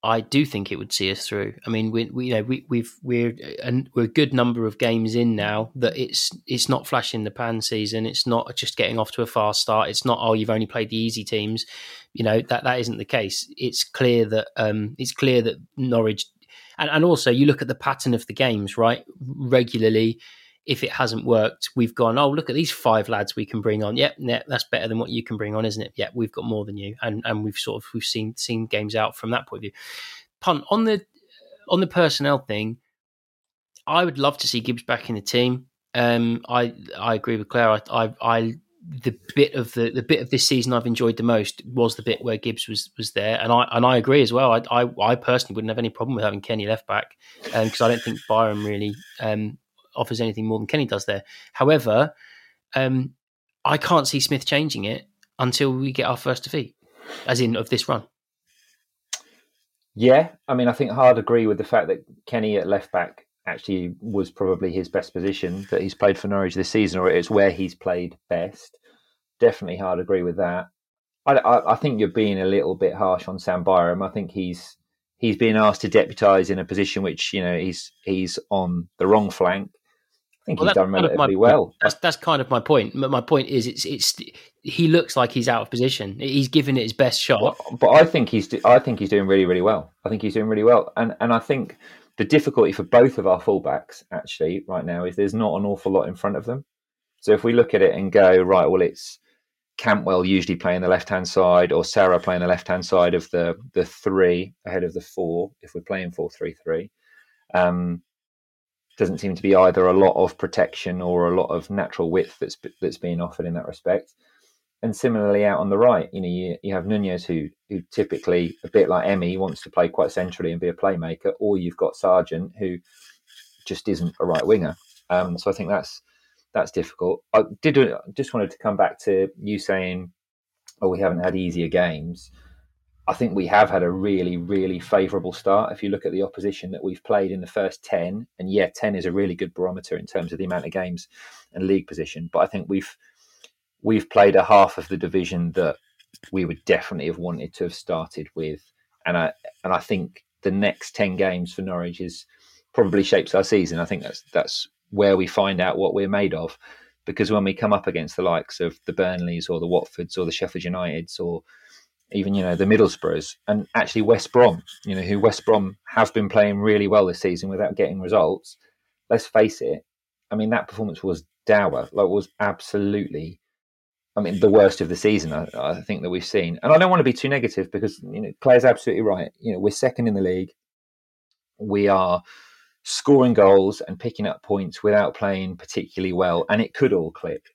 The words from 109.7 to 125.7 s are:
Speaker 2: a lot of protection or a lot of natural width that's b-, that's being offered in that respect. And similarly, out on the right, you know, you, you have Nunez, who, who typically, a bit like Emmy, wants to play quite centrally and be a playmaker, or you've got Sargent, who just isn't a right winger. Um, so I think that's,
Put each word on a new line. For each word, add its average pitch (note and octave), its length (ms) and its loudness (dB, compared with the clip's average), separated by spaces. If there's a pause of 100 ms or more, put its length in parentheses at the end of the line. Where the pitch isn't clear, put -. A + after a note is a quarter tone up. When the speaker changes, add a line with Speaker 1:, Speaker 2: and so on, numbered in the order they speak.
Speaker 2:
a F2+ 60 4
lot F#2+ 220 6
of F2+ 240 0
protection F2+ 640 -4
or F2 260 0
a F2+ 100 2
lot - 100 0
of E2 200 -6
natural F#2 420 -4
width - 280 -2
that's - 180 -8
b-, - 140 -16 (100)
that's - 160 -6
being F2 240 -6
offered E2+ 240 -8
in E2+ 80 -6
that E2 140 -8
respect. - 480 -4 (680)
And A2+ 140 -4
similarly, G#2 480 0
out G2+ 140 2
on G2 100 -2
the G2 80 0
right, A2+ 360 4
you F#2+ 100 -8
know, F2+ 60 -4
you, F2+ 340 -6
you G2 120 -6
have F2 120 -6
Nunez, G2 380 -2
who, D#2+ 240 -4 (200)
who F#2 220 -6
typically, F2 720 -2
a - 60 -12
bit F#2 180 4
like F2+ 180 0
Emmy, F#2 300 0
wants F#2+ 260 -6
to - 80 -20
play F2 180 2
quite - 240 -2
centrally F2+ 400 -4
and E2+ 80 -8
be F2 80 -2
a E2+ 60 -4
playmaker, E2 680 -2
or G#2 180 0
you've F2 180 -6
got - 200 -2
Sargent, F2+ 640 0
who F#2 180 -4 (880)
just - 220 -8
isn't E2+ 320 -4
a - 40 0
right D#2+ 220 0
winger. F2 300 2 (340)
Um, F2+ 260 0
so G2 140 -2
I F#2+ 40 0
think F#2 140 -8
that's, F#2+ 320 -6 (540)